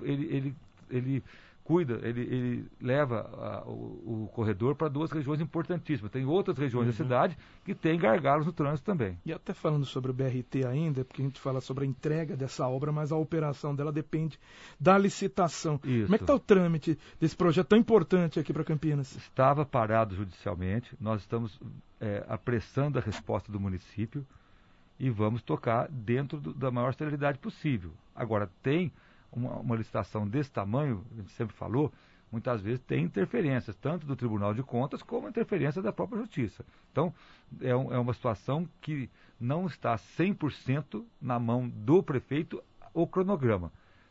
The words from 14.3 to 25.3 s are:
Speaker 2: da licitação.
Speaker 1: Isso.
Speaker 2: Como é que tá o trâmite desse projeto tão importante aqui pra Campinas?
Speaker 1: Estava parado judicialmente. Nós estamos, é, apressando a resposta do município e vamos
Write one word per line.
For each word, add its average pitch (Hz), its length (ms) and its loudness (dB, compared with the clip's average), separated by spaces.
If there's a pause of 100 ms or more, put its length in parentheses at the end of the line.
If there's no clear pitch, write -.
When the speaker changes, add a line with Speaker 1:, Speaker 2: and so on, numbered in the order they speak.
Speaker 2:
da 180 200 8
licitação. 185 880 2
Speaker 1:
Isso. 123 180 4
Speaker 2:
Como 175 120 6
é - 20 4
que - 80 -2
tá 285 100 6
o 226 40 2
trâmite 170 600 4 (180)
desse 156 180 2
projeto 170 320 4
tão 214 120 8
importante 180 640 4
aqui 147 100 -2
pra 156 140 -2
Campinas? 151 500 0
Speaker 1:
Estava 139 500 2
parado 110 500 2
judicialmente. 95 840 -4
Nós 107 220 -2
estamos, 117 360 -4 (440)
é, 104 260 -4
apressando 131 720 -2
a - 20 2
resposta 107 480 -4
do 101 100 -4
município 101 680 -6 (720)
e 131 100 0
vamos 110 320 0